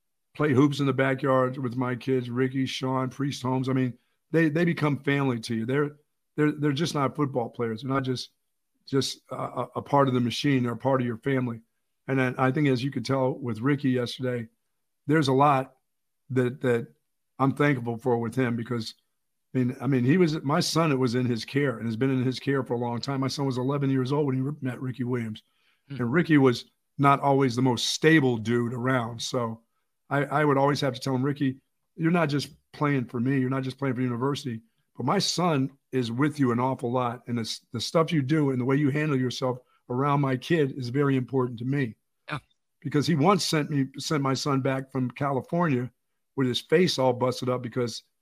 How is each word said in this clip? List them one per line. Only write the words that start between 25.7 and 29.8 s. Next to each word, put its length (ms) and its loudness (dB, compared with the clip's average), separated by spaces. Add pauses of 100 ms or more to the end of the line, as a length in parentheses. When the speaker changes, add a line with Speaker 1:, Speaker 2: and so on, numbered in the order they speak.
Speaker 2:
Hmm. 60 -12
Speaker 1:
And 180 -2
Ricky 240 4
was 280 4 (340)
not 220 6
always 340 2
the 80 -2
most 240 0
stable 500 4
dude 360 -2
around. 480 -2
So 400 -4 (480)